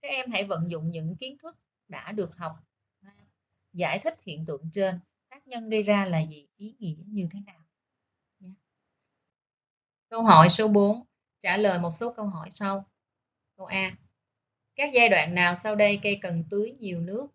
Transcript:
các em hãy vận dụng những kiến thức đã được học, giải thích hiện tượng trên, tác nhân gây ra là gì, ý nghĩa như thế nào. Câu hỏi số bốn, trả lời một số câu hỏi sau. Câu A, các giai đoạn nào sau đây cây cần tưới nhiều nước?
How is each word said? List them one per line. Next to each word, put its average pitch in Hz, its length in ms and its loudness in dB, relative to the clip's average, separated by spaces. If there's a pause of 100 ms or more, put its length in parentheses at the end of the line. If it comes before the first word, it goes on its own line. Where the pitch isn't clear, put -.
các 285 60 -14
em 262 240 -6
hãy 202 120 -2
vận 175 280 -2
dụng 165 200 -6
những 165 240 -6
kiến 262 220 -12
thức 330 200 -20 (300)
đã 143 240 -14
được 202 260 -6
học, 160 260 -10 (1080)
giải 170 260 -2
thích 330 220 -6
hiện 160 240 -10
tượng 156 260 -8
trên, 190 280 -2 (300)
tác - 180 -20
nhân 233 220 -10
gây 214 120 0
ra 202 240 2
là 170 140 0
gì, 151 280 -8 (100)
ý 214 220 -16
nghĩa 165 260 -10
như 202 260 -6
thế 196 140 -14
nào. 175 200 -20 (2500)
Câu 226 140 -2
hỏi 175 260 12
số 220 180 2
bốn, 208 360 4 (360)
trả 185 180 0
lời 196 220 2
một 170 120 -2
số 233 220 -4
câu 214 120 -10
hỏi 175 240 -8
sau. 196 360 -6 (720)
Câu 190 80 -16
A, 185 320 -6 (760)
các 285 180 -4
giai 233 160 6
đoạn 170 260 2
nào 180 200 2
sau 214 200 -4
đây 202 280 4
cây 202 180 -2
cần 170 280 -4
tưới 208 300 -2
nhiều 180 220 -8
nước? 208 340 -8